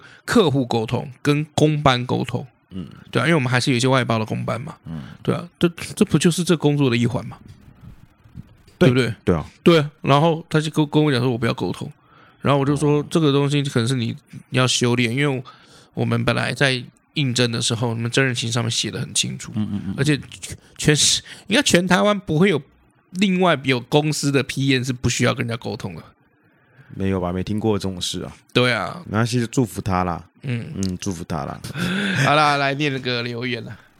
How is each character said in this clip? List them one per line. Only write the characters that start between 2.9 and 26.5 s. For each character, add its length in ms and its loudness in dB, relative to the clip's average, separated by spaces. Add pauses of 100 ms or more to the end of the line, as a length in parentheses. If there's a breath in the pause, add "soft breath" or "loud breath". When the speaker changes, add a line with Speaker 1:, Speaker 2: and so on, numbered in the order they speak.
Speaker 1:
对 120 0
啊， 20 0
因 60 2
为 40 4
我 60 2
们 100 -2
还 80 2
是 120 0
有 80 2
一 20 0
些 80 2
外 160 4
包 140 0
的 80 -2
工 180 -6
班 160 -4
嘛。 240 -12
Speaker 2:
嗯。 200 -12 (180)
Speaker 1:
对 120 0
啊， 140 -8 (100)
这， 80 4 (300)
这 80 2
不 140 4
就 120 4
是 140 0
这 100 2
工 220 2
作 140 2
的 40 2
一 120 2
环 200 -4
嘛？ 120 -14 (1400)
Speaker 2:
对。 140 6
Speaker 1:
对 0 -
不 40 4
对？ 200 0 (100)
Speaker 2:
对 100 2
啊。 120 -2 (160)
Speaker 1:
对 160 6
啊， 120 0 (120)
然 180 4
后 300 0
他 100 2
就 100 -4
跟， 200 0
跟 120 4
我 80 2
讲 80 2
说 120 0
我 80 -2
不 80 -2
要 80 0
沟 180 -4
通， 180 -10 (520 soft breath)
然 100 2
后 80 2
我 60 0
就 100 2
说， 220 2
Speaker 2:
哦。 100 -4
Speaker 1:
这 100 0
个 140 4
东 160 2
西 140 2
可 180 -2
能 80 0
是 60 0
你， 200 -2 (360)
你 80 0
要 80 4
修 280 2
炼， 220 0
因 100 0
为 160 -2 (520 loud breath)
我 100 -2
们 220 0
本 100 2
来 160 -2
在 320 0 (300)
应 200 0
征 160 2
的 100 -4
时 140 0
候， 140 -2
我 60 -2
们 140 -4
真 160 2
人 80 0
情 200 -4
上 100 0
面 80 -2
写 220 -2
得 80 -6
很 120 -8
清 240 -2
楚， 200 -14
Speaker 2:
嗯， 160 -2
嗯， 140 -4
嗯。 120 -4
Speaker 1:
而 60 0
且 120 4 (240)
全， 160 -14 (200 soft breath)
全 180 4
世-， 260 2 (280 loud breath)
应 80 2
该 40 6
全 240 4
台 160 2
湾 200 4
不 180 -2
会 100 6
有 140 0 (500)
另 280 2
外 240 4
有 160 2
公 320 2
司 180 -2
的 140 2
P 280 0
M 120 0
是 80 -2
不 180 -2
需 140 0
要 100 2
跟 100 -4
人 40 -6
家 120 -6
沟 160 -6
通 200 -10
的。 60 -14 (920 soft breath)